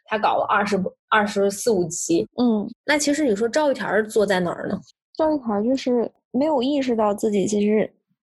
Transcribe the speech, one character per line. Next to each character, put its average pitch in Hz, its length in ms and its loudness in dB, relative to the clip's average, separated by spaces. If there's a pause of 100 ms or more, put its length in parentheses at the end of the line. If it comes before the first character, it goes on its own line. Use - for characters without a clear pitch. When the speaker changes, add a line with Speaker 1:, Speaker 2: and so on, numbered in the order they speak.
Speaker 1:
他 214 120 -4
搞 165 180 2
了 131 120 0
二 208 180 2
十 208 100 0
部， 185 140 -2 (200)
二 214 140 4
十 202 260 0
四 202 200 -4
五 180 140 2
集。 165 420 -2 (140)
Speaker 2:
嗯。 220 260 2 (200)
Speaker 1:
那 294 100 2
其 294 160 0
实 302 120 0
你 214 120 2
说 226 100 -2
赵 294 240 2
玉 262 40 0
田 208 120 -8
儿 214 220 0
作 220 160 2
在 190 160 2
哪 175 100 -2
儿 - 180 -8
呢？ - 120 -6 (380)
Speaker 2:
赵 311 120 2
玉 302 80 0
田 233 120 -6
儿 208 120 -2
就 254 140 0
是 247 340 -2 (220)
没 269 140 0
有 294 160 0
意 277 180 0
识 254 160 -2
到 214 160 2
自 214 180 -2
己 196 160 0
其 208 140 0
实 208 280 2 (340)